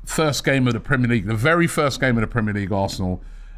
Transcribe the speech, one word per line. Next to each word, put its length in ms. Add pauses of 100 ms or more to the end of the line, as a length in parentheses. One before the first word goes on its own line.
First 400
game 220
of 80
the 60
Premier 280
League, 180
the 80
very 320
first 340
game 160
of 40
the 60
Premier 280
League, 180
Arsenal. 500 (360)